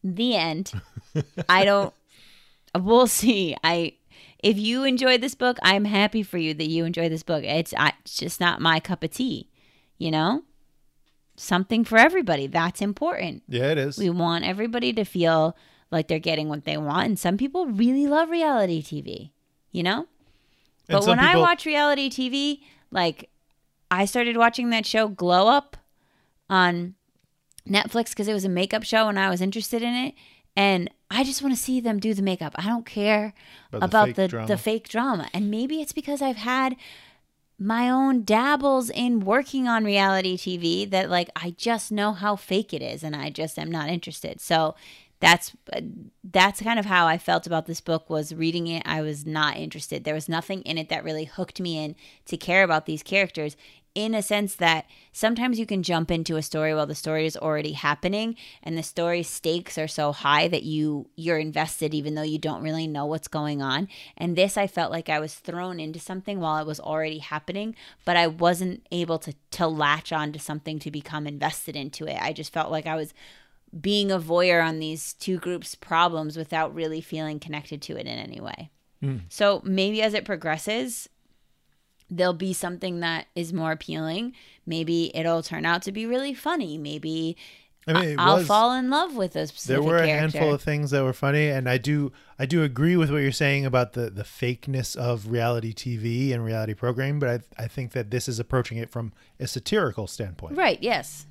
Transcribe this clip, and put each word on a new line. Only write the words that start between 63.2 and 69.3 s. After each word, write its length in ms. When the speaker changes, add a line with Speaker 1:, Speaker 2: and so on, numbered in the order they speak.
Speaker 1:
going 320
on. 280
And 200
this, 200
I 120
felt 240
like 180
I 100
was 140
thrown 460
into 180
something 420
while 220
it 40
was 140
already 380
happening, 560
but 100
I 120
wasn't 640
able 280
to, 160